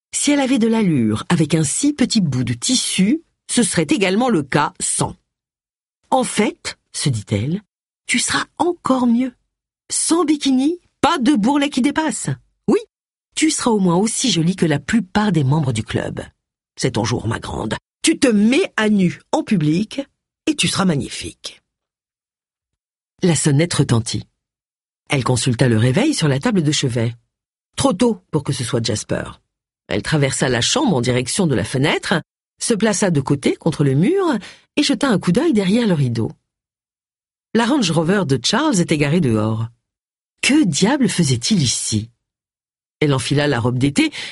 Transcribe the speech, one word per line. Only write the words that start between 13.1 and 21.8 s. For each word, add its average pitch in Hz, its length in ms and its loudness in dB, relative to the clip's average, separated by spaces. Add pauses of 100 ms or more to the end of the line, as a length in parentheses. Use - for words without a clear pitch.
tu 311 160 0
seras - 200 -2
au 214 80 2
moins 180 180 2
aussi 220 340 0
jolie 175 260 0
que 185 100 0
la 147 120 2
plupart 214 540 -2
des 156 120 2
membres 135 280 0
du 110 100 -4
club. - 400 -6 (540)
C'est 127 160 -2
ton 107 120 -2
jour, 117 240 -4
ma 107 100 -4
grande. - 360 -8 (280)
Tu 320 160 2
te 269 100 4
mets 233 480 2
à 214 120 0
nu 190 320 2 (120)
en 311 100 0
public 180 580 -2 (460)
et 311 80 0
tu 190 140 0
seras - 160 -2
magnifique. » - 800 -6 (1600)